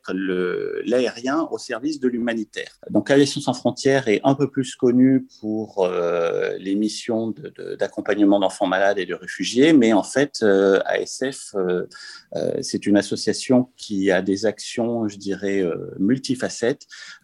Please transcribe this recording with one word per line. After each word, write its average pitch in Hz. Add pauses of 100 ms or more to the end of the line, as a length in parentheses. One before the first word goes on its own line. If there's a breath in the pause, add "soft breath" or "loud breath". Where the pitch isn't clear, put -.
le, 92
l'aérien 127
au -
service 135
de 127
l'humanitaire. 117 (120)
Donc, -
Aviation 143
sans 135
frontières 135
est 104
un 135
peu 139
plus -
connue 127 (120)
pour, 107
euh, 90
les 95
missions 110
de, 98
de, 90
d'accompagnement 101
d'enfants 95
malades 98
et 90
de 87
réfugiés, 104
mais 113
en 95
fait, -
euh, 98
A 95
S -
F, -
euh, 90 (480 loud breath)
euh, -
c'est -
une 101
association 113
qui 98
a 92
des 98
actions, 113
je 104
dirais, 98
euh, 90
multifacettes. 120 (380 loud breath)